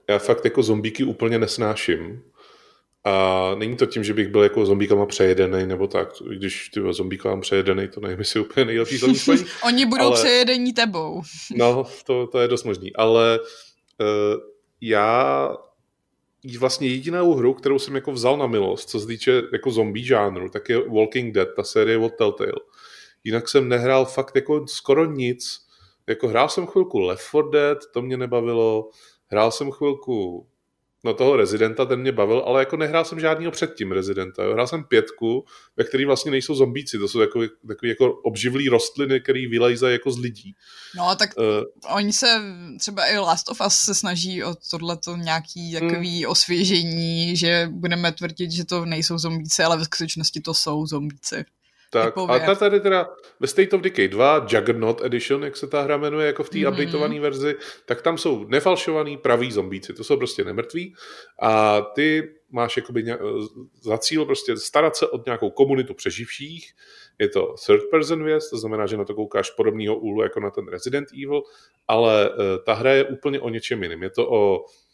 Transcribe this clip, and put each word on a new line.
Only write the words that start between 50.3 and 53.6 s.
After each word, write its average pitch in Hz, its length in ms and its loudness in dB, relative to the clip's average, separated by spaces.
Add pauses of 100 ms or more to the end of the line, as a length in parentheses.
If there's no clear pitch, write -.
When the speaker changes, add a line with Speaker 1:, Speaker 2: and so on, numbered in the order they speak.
Speaker 2:
to 160 140 -6
jsou 151 320 -2
zombíci. 147 580 -8 (580)
Speaker 1:
Tak, 113 120 0
Speaker 2:
typově. 131 260 2
Speaker 1:
a 160 60 0
ta 190 80 4
tady 202 260 4
teda 190 280 2 (320)
ve - 60 0
State 196 280 2